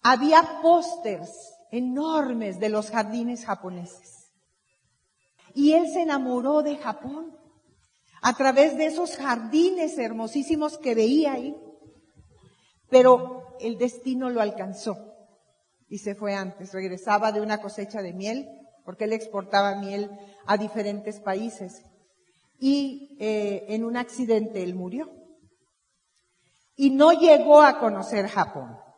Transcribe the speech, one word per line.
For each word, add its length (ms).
había 600
pósters 680
enormes 880
de 100
los 220
jardines 540
japoneses. 880
Y 200
él 180
se 120
enamoró 580
de 160
Japón 580
a 120
través 440
de 80
esos 320
jardines 800
hermosísimos 800
que 180
veía 380
ahí. 220
Pero 720
el 180
destino 520
lo 120
alcanzó 560
y 100
se 180
fue 200
antes. 380
Regresaba 580
de 100
una 200
cosecha 400
de 120
miel, 340
porque 180
él 100
exportaba 600
miel 340
a 120
diferentes 640
países. 640
Y, 600
eh, 500
en 160
un 100
accidente 680
él 120
murió. 340
Y 160
no 220
llegó 480
a 180
conocer 480
Japón. 500